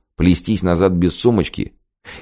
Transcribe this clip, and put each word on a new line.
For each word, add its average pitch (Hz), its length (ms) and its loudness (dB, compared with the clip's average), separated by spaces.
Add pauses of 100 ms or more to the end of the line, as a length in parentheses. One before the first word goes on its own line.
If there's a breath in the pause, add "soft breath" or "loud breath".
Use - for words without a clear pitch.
(160)
Плестись 90 460 0
назад 92 300 2
без 87 260 0
сумочки? 104 560 -2 (480 loud breath)